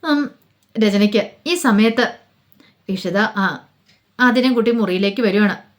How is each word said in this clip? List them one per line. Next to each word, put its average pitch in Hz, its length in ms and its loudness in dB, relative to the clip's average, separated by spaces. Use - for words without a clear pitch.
ഉം, 294 180 -2
രചനയ്ക്ക് 208 380 2
ഈ 339 80 -2
സമയത്ത് 226 500 2
ഇഷിത, 185 300 -4
ആ, 208 260 -2
ആദിനെ 247 340 2
കൂട്ടി 233 180 0
മുറിയിലേക്ക് 202 520 0
വരുവാണ്. 202 340 2